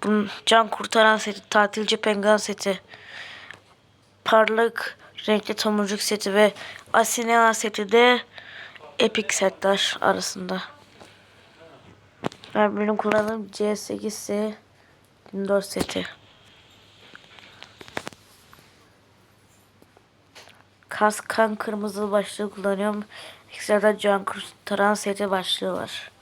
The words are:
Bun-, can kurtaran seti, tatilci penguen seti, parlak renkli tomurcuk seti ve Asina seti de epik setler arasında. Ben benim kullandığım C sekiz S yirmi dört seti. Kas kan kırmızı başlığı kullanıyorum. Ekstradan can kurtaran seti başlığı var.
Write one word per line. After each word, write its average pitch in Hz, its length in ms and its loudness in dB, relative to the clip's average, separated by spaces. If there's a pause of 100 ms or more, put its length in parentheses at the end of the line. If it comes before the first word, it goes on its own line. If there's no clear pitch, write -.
Bun-, 208 280 2 (160)
can 220 220 6
kurtaran 220 480 4
seti, 202 320 -8
tatilci 208 480 2
penguen 214 400 2
seti, 202 440 -4 (1400)
parlak 220 760 2 (300)
renkli 214 260 0
tomurcuk 208 480 -2
seti 208 320 -2
ve 208 200 6 (380)
Asina 226 640 4
seti 208 380 -4
de 240 280 8 (800)
epik 220 360 0
setler 190 680 0
arasında. 92 600 -2 (1900)
Ben 208 220 2
benim 208 200 0
kullandığım 214 540 -2
C 208 260 -2
sekiz 208 380 -8
S 208 400 -4 (800)
yirmi 196 160 -6
dört 202 160 2
seti. 185 420 -6 (4000)
Kas 214 320 0
kan 220 360 0
kırmızı 208 540 -6
başlığı 208 400 -2
kullanıyorum. 202 540 -4 (460)
Ekstradan 208 460 2
can 196 280 0
kurtaran 202 720 -2
seti 202 360 -4
başlığı 190 420 -2
var. - 380 -8 (120)